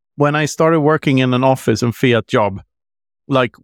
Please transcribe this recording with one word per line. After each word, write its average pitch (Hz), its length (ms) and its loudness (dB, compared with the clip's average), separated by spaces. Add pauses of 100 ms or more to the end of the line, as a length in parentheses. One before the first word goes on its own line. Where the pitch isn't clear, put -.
(160)
when 147 200 0
I 151 100 -2
started 160 360 0
working 147 360 0
in 127 160 0
an 123 100 0
office 131 380 0
and 120 140 -2
fiat 117 320 0
job, 101 340 -2 (680)
like, 127 360 -2